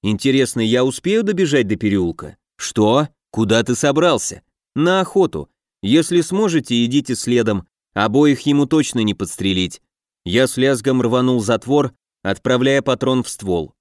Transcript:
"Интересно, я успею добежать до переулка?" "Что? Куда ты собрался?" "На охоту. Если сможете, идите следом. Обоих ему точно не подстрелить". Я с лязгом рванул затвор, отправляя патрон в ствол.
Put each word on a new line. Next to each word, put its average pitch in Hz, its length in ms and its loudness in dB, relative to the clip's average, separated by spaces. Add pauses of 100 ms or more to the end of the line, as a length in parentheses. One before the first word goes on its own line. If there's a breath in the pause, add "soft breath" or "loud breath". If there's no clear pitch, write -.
"Интересно, 123 580 0
я 117 240 2
успею 190 380 -2
добежать 165 440 0
до 101 100 0
переулка?" 92 600 -2 (200)
"Что? 120 520 0 (220)
Куда 113 320 2
ты 123 120 0
собрался?" 147 680 0 (320)
"На 175 260 2
охоту. 180 480 -2 (320)
Если 160 400 2
сможете, 165 640 0
идите 131 300 -2
следом. 113 520 0 (260)
Обоих 127 480 2
ему 143 240 2
точно 143 340 0
не 107 140 0
подстрелить". 92 680 -4 (440)
Я 120 220 2
с - 100 -6
лязгом 127 440 0
рванул 127 400 0
затвор, 120 520 -2 (300)
отправляя 127 580 0
патрон 127 420 0
в - 60 -8
ствол. 87 520 -4